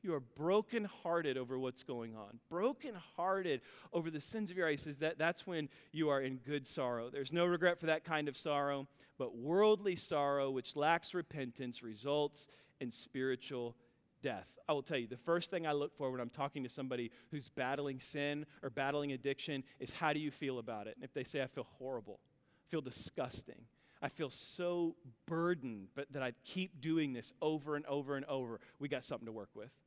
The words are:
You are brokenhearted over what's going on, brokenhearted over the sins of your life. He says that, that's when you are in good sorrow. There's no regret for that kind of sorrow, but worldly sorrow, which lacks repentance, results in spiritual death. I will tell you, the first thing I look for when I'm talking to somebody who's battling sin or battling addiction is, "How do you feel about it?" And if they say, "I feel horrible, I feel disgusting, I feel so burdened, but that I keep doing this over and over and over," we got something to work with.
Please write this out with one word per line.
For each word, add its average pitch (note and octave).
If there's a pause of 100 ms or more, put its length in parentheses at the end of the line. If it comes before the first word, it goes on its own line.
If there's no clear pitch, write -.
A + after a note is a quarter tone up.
You F#3
are C#3+
brokenhearted E3+
over B2+
what's B2+
going A#2
on, G#2+ (100)
brokenhearted F#3+ (320)
over E3
the D#3
sins G#3+
of F3+
your F3+
life. D3+
He C#3
says C#3+
that, D#3
that's D#3+
when D#3+ (240)
you D#3
are C#3
in C3+
good C3+
sorrow. B2
There's C#3
no E3+
regret F3
for E3
that D#3+
kind D3+
of C3
sorrow, C#3+ (300)
but A#2+
worldly F#3+
sorrow, C#3+
which C3
lacks D#3+
repentance, C3
results C#3 (320)
in B2
spiritual B2+ (480)
death. G#2+ (220)
I -
will C#3+
tell D3
you, A#2+
the A#2+
first E3+
thing E3
I D3+
look D3
for C3+
when B2+
I'm A#2+
talking C#3+
to B2
somebody B2+ (180)
who's D3
battling C#3
sin D3 (180)
or C3+
battling C#3+
addiction C3+ (160)
is, B2+
"How D#3
do D3+
you D3
feel C3+
about A2
it?" G#2+
And -
if C#3+
they B2+
say, C#3
"I B2+
feel B2+ (100)
horrible, B2 (440)
I -
feel D#3+
disgusting, - (360)
I F#3+
feel D3+
so F3 (300)
burdened, C#3
but C#3
that C#3
I B2 (120)
keep F#3
doing D#3
this A#2
over D3+
and D3
over C#3+
and C3+
over," B2+ (160)
we C#3+
got C3
something A#2
to A2+
work G#2
with. G#2+ (160)